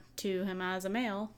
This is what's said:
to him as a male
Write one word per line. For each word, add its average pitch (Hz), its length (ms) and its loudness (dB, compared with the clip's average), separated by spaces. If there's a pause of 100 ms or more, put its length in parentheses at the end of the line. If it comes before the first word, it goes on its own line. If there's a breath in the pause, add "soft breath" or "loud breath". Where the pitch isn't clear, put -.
(180)
to 190 260 2
him 185 180 0
as 185 240 0
a 190 40 0
male 214 480 0